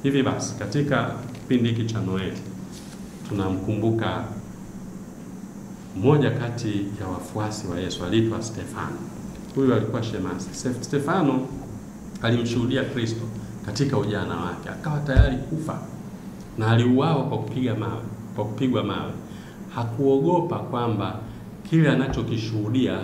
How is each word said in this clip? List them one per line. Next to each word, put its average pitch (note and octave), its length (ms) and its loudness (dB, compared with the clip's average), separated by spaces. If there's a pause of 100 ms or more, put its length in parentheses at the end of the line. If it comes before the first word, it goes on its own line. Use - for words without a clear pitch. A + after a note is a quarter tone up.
Hivi C#3 200 4
basi, - 320 0
katika A#2+ 560 2 (220)
kipindi A#2+ 360 2
hiki A2+ 240 0
cha G2+ 80 0
Noeli F#2 360 -2 (920)
tunamkumbuka G2+ 920 0 (1700)
mmoja B2+ 340 6
kati A2 540 -2 (160)
ya F#2+ 60 -4
wafuasi G2+ 600 -4
wa F2 120 -2
Yesu, F2 260 -4
aliitwa G#2 360 2
Stefano. - 560 -6 (580)
Huyu C3+ 180 6
alikuwa A2 300 2
shemasi. F#2 500 -4
Stef-, B2 300 -4
Stefano C#3+ 640 2 (760)
alimshuhudia A#2 600 2
Kristo A2+ 380 -2 (440)
katika A2 320 2
ujana F#2+ 380 0
wake, F2 340 -4
akawa D3 300 -2
tayari C3 380 4
kufa - 420 -4 (800)
na A2 140 2
aliuawa B2+ 520 6
kwa A2 140 0
kupiga A2 380 0
mawe, G2 260 -2 (340)
kwa G#2+ 100 0
kupigwa A#2 380 2
mawe. F#2 280 -2 (640)
Hakuogopa C3+ 840 4
kwamba G#2 600 0 (500)
kile D#3+ 200 8
anachokishuhudia A2 1160 2